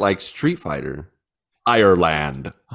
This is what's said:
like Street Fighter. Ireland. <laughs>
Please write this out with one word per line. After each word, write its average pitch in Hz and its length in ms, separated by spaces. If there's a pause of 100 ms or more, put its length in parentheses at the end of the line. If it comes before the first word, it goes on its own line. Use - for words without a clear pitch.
like 98 200
Street - 380
Fighter. 71 520 (560)
Ireland. 82 920
<laughs> - 140